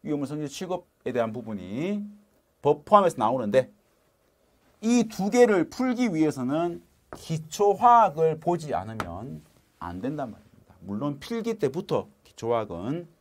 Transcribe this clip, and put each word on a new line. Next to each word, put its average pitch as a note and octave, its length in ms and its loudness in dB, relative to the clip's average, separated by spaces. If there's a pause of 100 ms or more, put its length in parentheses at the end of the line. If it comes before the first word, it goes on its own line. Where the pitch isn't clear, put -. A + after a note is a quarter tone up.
위험물 C#3+ 260 -4
성질 D3+ 200 -6
취급에 F3 640 -8
대한 A2+ 220 0
부분이 A#2 840 -8 (420)
법 D3 240 2
포함해서 G3 320 6
나오는데 B2 540 0 (1080)
이 A3+ 280 2
두 G3 200 -4
개를 G#3 400 6
풀기 B3 440 -2
위해서는 D#3 720 -2 (320)
기초화학을 F3+ 1200 4
보지 E3 340 -2
않으면 G#2+ 720 -8 (360)
안 F2+ 220 -10
된단 C3+ 300 -8
말입니다. - 480 -20
물론 A#2+ 400 -6
필기 A3+ 400 -6
때부터 E3 480 -2 (160)
기초화학은 A2+ 840 -6 (140)